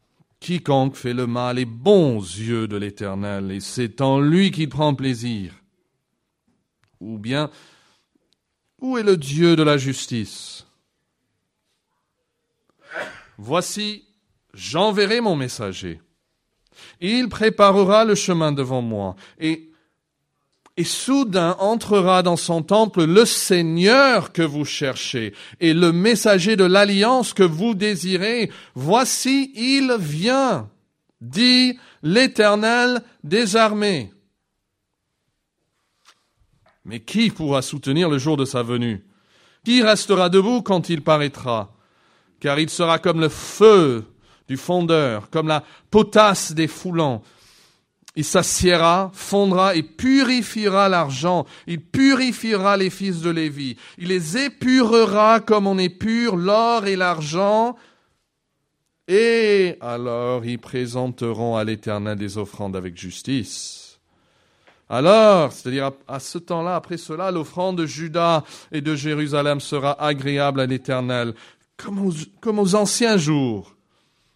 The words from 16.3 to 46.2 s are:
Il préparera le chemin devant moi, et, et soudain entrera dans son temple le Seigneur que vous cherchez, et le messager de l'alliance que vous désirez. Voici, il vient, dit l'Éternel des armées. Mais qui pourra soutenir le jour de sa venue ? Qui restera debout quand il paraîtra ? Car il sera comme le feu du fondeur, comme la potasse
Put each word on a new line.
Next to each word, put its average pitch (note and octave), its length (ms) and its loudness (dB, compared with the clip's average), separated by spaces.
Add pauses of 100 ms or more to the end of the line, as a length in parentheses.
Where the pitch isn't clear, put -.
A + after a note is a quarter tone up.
Il A3+ 280 -2
préparera G3+ 760 4
le G#3+ 100 2
chemin E3 380 0
devant C3 300 -2
moi, G2+ 340 -6 (240)
et, D#3+ 280 -4 (1120)
et E3+ 60 -2
soudain F#3+ 760 0
entrera F#3+ 640 2
dans F3 140 2
son E3 260 -2
temple G3 420 2
le F#3+ 220 6
Seigneur F#3 1040 2
que - 80 -4
vous D3 240 -2
cherchez, B2 680 -6 (260)
et E3 140 4
le E3+ 180 4
messager G3+ 640 2
de F#3+ 80 4
l'alliance G3+ 680 2
que G3+ 80 4
vous F3+ 320 2
désirez. F#3+ 760 -2 (240)
Voici, B3+ 800 0
il C4 440 0
vient, F3+ 720 -2 (500)
dit B3 580 2 (240)
l'Éternel A#3 1000 2 (200)
des G3 340 0
armées. G#3 580 0 (2750)
Mais A2+ 140 -14
qui G#3+ 300 0
pourra C#3 300 -2
soutenir C#3+ 480 -2
le D3 80 0
jour C#3+ 220 0
de C3+ 80 0
sa B2+ 160 -4
venue ? A#2 420 -4 (580)
Qui B3 200 2
restera F#3+ 480 2
debout G3 320 2
quand F3 260 -2
il E3 140 -4
paraîtra ? C3 760 -2 (640)
Car C#3+ 180 -2
il D#3 120 0
sera E3 280 0
comme E3 220 0
le D#3+ 80 2
feu D#3+ 800 4 (420)
du C3 80 -6
fondeur, D#3 720 0
comme D#3+ 200 -4
la D3+ 160 -2 (260)
potasse G#3+ 600 4